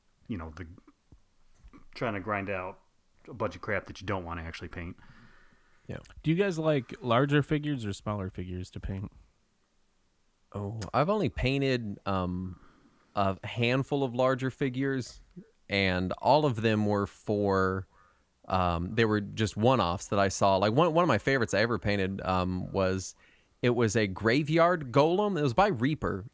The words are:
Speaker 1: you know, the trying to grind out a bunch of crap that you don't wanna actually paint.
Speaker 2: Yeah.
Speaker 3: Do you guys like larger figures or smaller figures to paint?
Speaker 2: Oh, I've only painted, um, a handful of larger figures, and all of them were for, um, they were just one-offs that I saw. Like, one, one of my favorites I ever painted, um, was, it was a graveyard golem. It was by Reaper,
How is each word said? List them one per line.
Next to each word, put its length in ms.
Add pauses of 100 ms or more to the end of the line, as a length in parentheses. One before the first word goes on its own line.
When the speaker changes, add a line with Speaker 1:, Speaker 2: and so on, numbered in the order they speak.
(280)
Speaker 1:
you 100
know, 160
the 120 (1300)
trying 180
to 60
grind 300
out 280 (500)
a 60
bunch 220
of 60
crap 240
that 140
you 60
don't 180
wanna 180
actually 260
paint. 280 (920)
Speaker 2:
Yeah. 100 (240)
Speaker 3:
Do 80
you 60
guys 220
like 420
larger 420
figures 420
or 80
smaller 380
figures 400
to 100
paint? 300 (1400)
Speaker 2:
Oh, 240 (160)
I've 140
only 220
painted, 760
um, 500 (580)
a 320
handful 580
of 100
larger 360
figures, 720 (480)
and 460
all 300
of 180
them 240
were 200
for, 800 (640)
um, 460
they 100
were 160
just 360
one-offs 520
that 100
I 100
saw. 280
Like, 160
one, 220
one 80
of 60
my 100
favorites 360
I 60
ever 180
painted, 440
um, 500
was, 420 (480)
it 140
was 200
a 100
graveyard 880
golem. 460
It 40
was 120
by 140
Reaper, 640